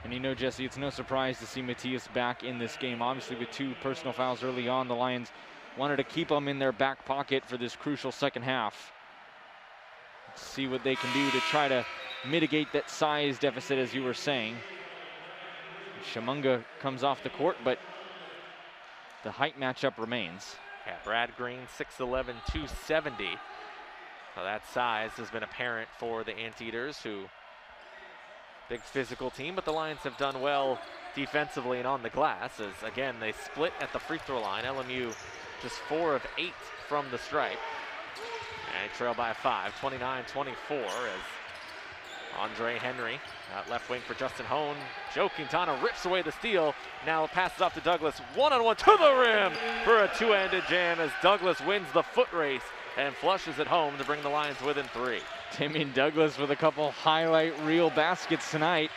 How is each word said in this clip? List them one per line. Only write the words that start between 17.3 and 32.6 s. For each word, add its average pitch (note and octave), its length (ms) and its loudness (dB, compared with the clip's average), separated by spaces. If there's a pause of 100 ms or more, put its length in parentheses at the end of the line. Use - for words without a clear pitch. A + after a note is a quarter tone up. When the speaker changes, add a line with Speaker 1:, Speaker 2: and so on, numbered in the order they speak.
Speaker 1:
but B2+ 160 2 (1400)
the G#2+ 80 -6
height C#3+ 260 -2
matchup C3 400 -2
remains. A2 580 -6 (300)
Speaker 2:
Yeah, F#2 100 -8 (100)
Brad A#2 320 0
Green, B2 220 -6 (180)
six - 240 -8
eleven, B2 340 -2 (160)
two D#3 140 -4 (200)
seventy. B2+ 520 -2 (1000)
Now F#2 80 -8
that F#2 260 -6
size A2+ 420 0
has A2 180 -10
been A2+ 140 -4
apparent A2+ 440 -4 (100)
for A2+ 280 -4
the G#2+ 120 -8
Anteaters, A2+ 640 -8
who, G2+ 240 -8 (1400)
big A#2+ 120 -8
physical B2+ 480 -4
team, D3+ 260 -8
but F#3 100 -4
the D#3 60 -2
Lions D#3 280 -2
have B2+ 180 -6
done C3+ 240 0
well C#3 380 2 (360)
defensively C#3 640 -2
and B2 100 -2
on C3+ 140 0
the A#2 80 -4
glass, B2 500 0
as, G2+ 140 -6 (100)